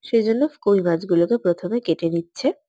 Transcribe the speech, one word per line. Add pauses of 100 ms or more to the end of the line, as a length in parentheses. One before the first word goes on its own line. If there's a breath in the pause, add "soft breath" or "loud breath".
সেজন্য (220)
কই
মাছগুলোকে
প্রথমে (100)
কেটে
নিচ্ছে (200)